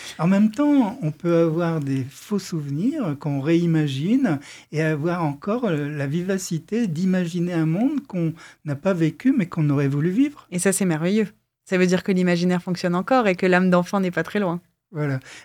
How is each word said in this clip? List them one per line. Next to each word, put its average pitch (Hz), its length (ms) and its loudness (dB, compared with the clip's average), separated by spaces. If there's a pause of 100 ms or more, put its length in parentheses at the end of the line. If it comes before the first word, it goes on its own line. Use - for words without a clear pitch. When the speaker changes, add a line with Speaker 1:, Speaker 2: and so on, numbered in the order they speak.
(200)
Speaker 1:
En 160 80 0
même 202 240 4
temps, 277 500 2
on 156 100 -2
peut 170 240 -2
avoir 165 440 2
des 135 300 -2
faux - 300 -6
souvenirs 170 800 -4
qu'on 143 220 -4
réimagine 165 1000 2 (320)
et 151 120 -2
avoir 160 400 -2
encore, 202 420 -2
euh, 147 240 -2
la 147 180 -4
vivacité 190 800 -4
d'imaginer 180 640 -2
un 160 120 0
monde 240 420 0
qu'on 165 260 -2 (320)
n'a 147 100 -4
pas 190 180 0
vécu, 165 420 0
mais 190 120 0
qu'on 151 240 0
aurait 139 160 2
voulu 147 240 0
vivre. 277 400 0
Speaker 2:
Et 180 80 -2
ça, 196 120 2
c'est 190 140 0
merveilleux. 180 420 0 (400)
Ça 185 120 2
veut 185 80 4
dire 180 160 2
que 208 80 -2
l'imaginaire 180 500 2
fonctionne 175 320 -2
encore 214 340 2
et 180 80 2
que 185 120 0
l'âme 180 240 4
d'enfant 180 280 2
n'est 185 120 -2
pas 170 100 -2
très 208 180 -4
loin. 175 220 -2 (300)
Speaker 1:
Voilà. 147 280 -2 (260)